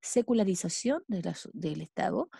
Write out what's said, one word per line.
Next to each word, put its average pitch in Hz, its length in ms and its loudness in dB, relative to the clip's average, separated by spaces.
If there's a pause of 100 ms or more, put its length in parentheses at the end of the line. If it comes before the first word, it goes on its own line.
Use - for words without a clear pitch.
secularización 233 1040 2
de 185 140 -2
la 165 140 -4
so-, - 180 -12
del 156 280 -4
Estado. - 480 -2 (100)